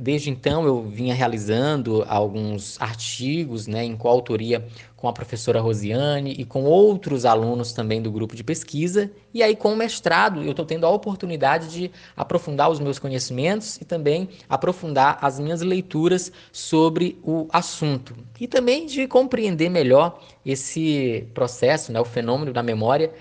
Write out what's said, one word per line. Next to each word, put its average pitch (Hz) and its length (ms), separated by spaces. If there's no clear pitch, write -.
desde 143 300
então 143 340
eu 127 180
vinha 113 320
realizando 117 920
alguns 104 720
artigos, 120 880
né, 110 160
em 117 100
coautoria 117 720
com - 100
a 117 60
professora 117 480
Rosiane 127 760
e 135 80
com 135 200
outros 170 600
alunos 117 480
também 113 300
do 113 80
grupo 107 240
de 117 80
pesquisa. 170 680
E 233 120
aí, 214 100
com 214 180
o 214 40
mestrado, 202 680
eu 147 100
tô 156 120
tendo 165 200
a 165 60
oportunidade 165 800
de 175 220
aprofundar 147 520
os 156 120
meus 139 180
conhecimentos 135 800
e - 80
também 165 440
aprofundar 143 760
as 135 160
minhas 160 240
leituras 180 680
sobre 165 720
o 160 300
assunto. 151 640
E 240 80
também 262 380
de 269 200
compreender 226 600
melhor 160 500
esse 135 880
processo, 127 600
né, 113 80
o 120 40
fenômeno 123 480
da 120 100
memória, 120 580